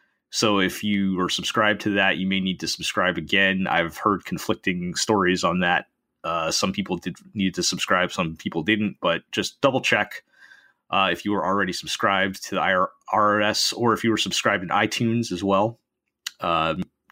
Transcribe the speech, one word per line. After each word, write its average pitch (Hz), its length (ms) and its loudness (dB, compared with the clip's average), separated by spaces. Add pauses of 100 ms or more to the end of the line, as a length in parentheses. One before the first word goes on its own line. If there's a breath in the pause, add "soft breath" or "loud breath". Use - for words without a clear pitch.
(300)
So 107 280 2
if 92 240 0
you 98 380 0
are 90 80 0
subscribed 104 540 0
to 107 120 -2
that, 98 240 2
you 95 80 -2
may 95 140 0
need 92 200 -4
to 80 80 -8
subscribe 90 500 -2
again. 95 500 2
I've 85 280 0
heard 98 280 0
conflicting 90 680 -4
stories 92 500 2
on 90 160 2
that. 87 260 2 (360)
Uh, 82 280 -2
some 95 220 0
people 92 240 -4
did 87 200 -8 (180)
need 95 220 0
to 87 60 -2
subscribe, 90 500 0
some 82 240 -4
people 82 260 -6
didn't, 104 380 0
but 85 220 0 (100)
just - 280 -4
double 131 200 2
check, - 420 -2 (680 soft breath)
uh, 95 220 2
if 87 120 -6
you 104 80 -2
were 92 120 0
already 95 280 0
subscribed 98 720 0
to - 100 -6
the 87 40 0
I 92 140 2
R-, 92 160 2 (220)
R 104 300 4
S, - 320 0
or 117 180 2
if 104 100 -2
you 113 80 2
were 107 60 2
subscribed 101 480 0
in 85 60 -6
iTunes 113 600 0
as 90 140 -4
well. 101 340 2 (600)
Um, 82 420 0 (300)